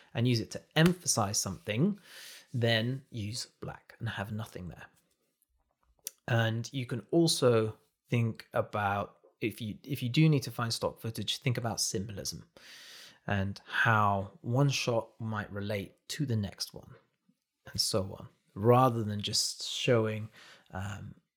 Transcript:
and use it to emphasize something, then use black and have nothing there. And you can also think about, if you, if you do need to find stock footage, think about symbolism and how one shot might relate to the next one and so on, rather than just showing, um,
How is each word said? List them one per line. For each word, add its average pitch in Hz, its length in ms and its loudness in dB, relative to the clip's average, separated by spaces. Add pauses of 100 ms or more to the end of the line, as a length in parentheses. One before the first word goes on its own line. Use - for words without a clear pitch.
(140)
and 120 140 2
use 117 120 4
it 95 120 -6
to - 100 -8 (140)
emphasize 151 600 2
something, 110 600 -2 (540)
then 117 480 2 (100)
use 110 360 -6 (140)
black - 380 -14
and 110 100 -4
have 101 220 -6
nothing 107 360 -8
there. - 180 -16 (1400)
And 117 460 0
you 131 120 -6
can 120 160 -6 (100)
also 123 640 4 (340)
think 117 440 0
about, 104 640 -2 (240)
if 113 200 -4
you, 107 220 -6
if - 180 -6
you 127 80 -2
do 156 180 6
need 147 160 4
to 117 80 -8
find 113 220 -4
stock - 260 -4
footage, - 380 -6
think 123 200 -2
about 113 220 -4
symbolism 98 640 -6 (840)
and 101 380 -2
how 101 640 2 (100)
one 135 280 2
shot 120 400 0 (100)
might 110 320 -6
relate 101 420 -6 (140)
to - 180 -4
the 120 100 0
next - 380 -4
one - 160 -16 (840)
and - 80 -4
so 95 380 -2
on, - 100 -18 (280)
rather 117 480 6
than 104 180 -2
just - 480 -4
showing, 110 600 0 (440)
um, 98 400 -10 (240)